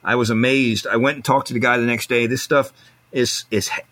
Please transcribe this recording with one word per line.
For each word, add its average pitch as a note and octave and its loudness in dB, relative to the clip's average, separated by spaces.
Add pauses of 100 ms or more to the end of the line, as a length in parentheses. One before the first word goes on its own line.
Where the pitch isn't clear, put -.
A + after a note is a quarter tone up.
I G2+ 0
was A#2+ 2
amazed. A#2+ 2
I G#2+ 0
went C#3 0
and C3 -14
talked C#3 2
to B2 -8
the A2+ -2
guy B2 2
the A#2+ 0
next A#2+ -2
day. A#2+ 2
This B2+ -4
stuff C#3 0 (400)
is, - -2
is, G#2 -2 (220)